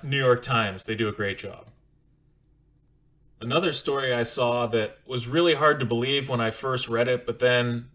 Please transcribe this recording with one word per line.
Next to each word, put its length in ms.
New 160
York 240
Times. 440
They 100
do 120
a 60
great 240
job. 300
Another 300
story 420
I 80
saw 460
that 400
was 200
really 280
hard 240
to 60
believe 440
when 100
I 120
first 360
read 200
it, 180
but 140
then, 560